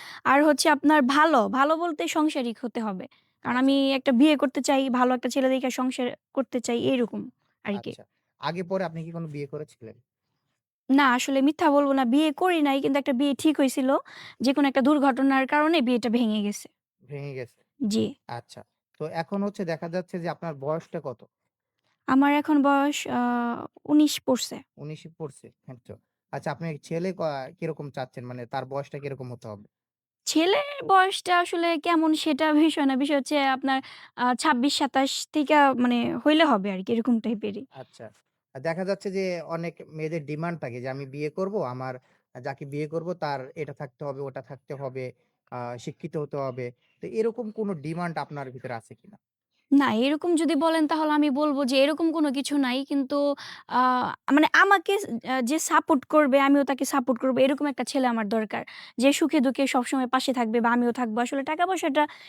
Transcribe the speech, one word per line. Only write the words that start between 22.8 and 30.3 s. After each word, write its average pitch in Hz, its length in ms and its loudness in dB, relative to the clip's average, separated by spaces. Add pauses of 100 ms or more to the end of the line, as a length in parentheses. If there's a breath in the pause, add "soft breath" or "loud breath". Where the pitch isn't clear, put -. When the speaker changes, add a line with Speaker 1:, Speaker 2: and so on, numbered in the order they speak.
Speaker 1:
আ, 247 120 -2 (680)
উনিশ 302 360 4
পড়ছে। 247 360 -2 (200)
Speaker 2:
উনিশ 151 300 -14 (100)
পড়ছে? 135 340 -14 (160)
আচ্ছা। 117 260 -18 (400)
আচ্ছা, 175 180 -6
আপনি 160 260 -8
ছেলে 170 360 -6
ক-, 147 460 -6
কিরকম 151 300 -8
চাচ্ছেন? 127 360 -12
মানে, 123 200 -12
তার 135 200 -6
বয়সটা 139 340 -10
কিরকম 135 320 -10
হতে 120 160 -14
হবে? 104 200 -14 (600)
Speaker 1:
ছেলের 554 580 0